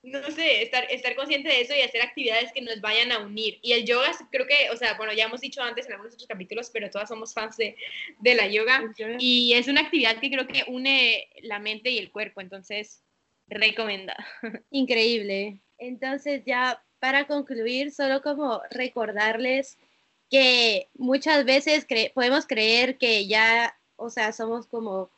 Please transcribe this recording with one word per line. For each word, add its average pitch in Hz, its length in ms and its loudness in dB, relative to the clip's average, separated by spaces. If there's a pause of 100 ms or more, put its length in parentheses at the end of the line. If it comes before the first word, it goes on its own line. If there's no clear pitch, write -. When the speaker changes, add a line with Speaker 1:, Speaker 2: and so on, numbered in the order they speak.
Speaker 1:
no 277 280 -8
sé, 302 320 4
estar, 247 280 0
estar 247 260 -4
consciente 285 320 -2
de 254 140 4
eso 262 120 -2
y 277 80 4
hacer 240 200 0
actividades 240 500 -2
que 262 100 -8
nos 226 180 -8
vayan 226 320 2
a 226 60 0
unir. 208 440 -6
Y 240 100 0
el 233 120 2
yoga, 247 260 2 (200)
creo 254 160 -2
que, 277 260 2
o 233 40 -4
sea, 226 180 -2
bueno, 214 180 -6
ya 220 120 2
hemos 233 160 -6
dicho 269 220 -8
antes 233 240 -6
en 220 60 -14
algunos 208 220 -16
otros - 140 -20
capítulos, 214 440 -10
pero 202 180 -6
todas 214 180 -6
somos 220 260 -12
fans 220 220 -6
de, 214 200 -4 (440)
de 240 140 6
la 214 120 4
yoga. 226 380 4
Speaker 2:
El 220 100 -10
yoga. 226 240 -8
Speaker 1:
Y 247 360 4
es 240 140 4
una 285 120 6
actividad 247 400 2
que 269 100 -4
creo 262 160 -2
que 277 220 -4
une 254 600 0 (140)
la 208 160 -8
mente 214 320 -6
y 240 80 -2
el 185 140 -10
cuerpo, 202 280 -8
entonces, 185 640 -12 (460)
recomendada. 208 760 -2 (180)
<laughs> 226 280 -12
Speaker 2:
Increíble. 220 920 0 (180)
Entonces, 269 680 -6
ya 254 360 -2 (180)
para 269 260 0
concluir, 269 640 -4
solo 269 320 0
como 277 480 -2
recordarles 240 1040 -2 (540)
que 247 640 4
muchas 277 500 2
veces 285 420 4
cre-, 220 260 0
podemos 254 340 2
creer 240 520 2
que 220 280 2
ya, 226 500 2 (200)
o 226 140 -10
sea, 220 220 -4
somos 226 340 -6
como 196 500 -8